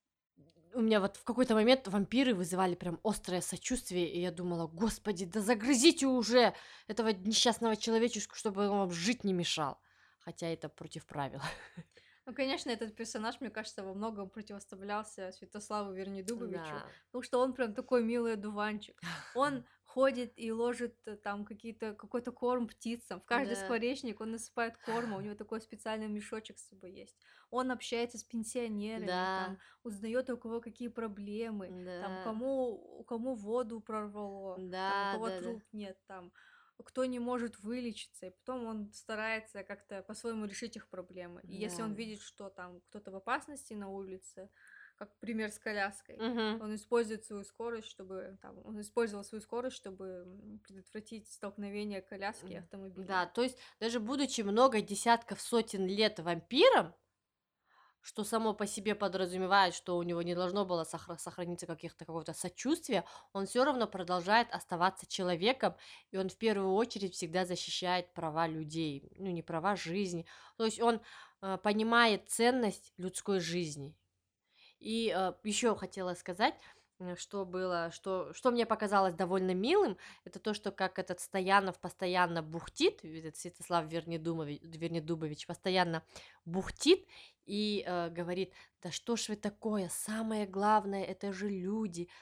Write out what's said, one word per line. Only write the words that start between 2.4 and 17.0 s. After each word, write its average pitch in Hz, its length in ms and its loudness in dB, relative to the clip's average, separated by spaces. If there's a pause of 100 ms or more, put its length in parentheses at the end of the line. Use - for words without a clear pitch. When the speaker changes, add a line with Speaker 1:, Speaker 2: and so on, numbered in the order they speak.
Speaker 1:
прям 175 280 -4
острое 185 380 0
сочувствие, 180 680 -2
и 175 100 -2
я 180 100 0
думала: 170 360 -2
«Господи, 196 580 -2
да 196 160 -2
загрызите 247 640 6
уже 240 460 6 (340)
этого 220 260 2
несчастного 220 640 4
человечешку, 226 580 2
чтобы 202 340 0
он 202 100 4
вам 190 120 2
жить 175 340 0
не 196 80 4
мешал». 165 460 0 (400)
Хотя - 300 -8
это 160 200 -6
против - 380 -12
правил. 139 340 -6
<laughs> - 460 -10 (400)
Speaker 2:
Ну, 254 80 -12
конечно, 269 340 -2
этот 226 240 -4
персонаж, 226 460 -6
мне 226 100 -8
кажется, 208 360 -10
во 190 80 -8
многом 202 360 -6
противоставлялся 202 1000 -8
Святославу 208 600 -6
Вернидубовичу, 185 920 -6
Speaker 1:
Да. - 220 -18